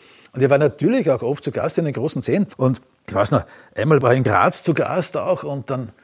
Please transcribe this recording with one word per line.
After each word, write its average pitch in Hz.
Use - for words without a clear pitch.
Und 131
er 135
war 139
natürlich 151
auch 127
oft 131
zu -
Gast -
in 170
den 143
großen -
Szenen. 175
Und 131
ich -
weiß 104
noch, 135
einmal 147
war 123
ich 131
in 131
Graz 113
zu 165
Gast -
auch 156
und 143
dann 127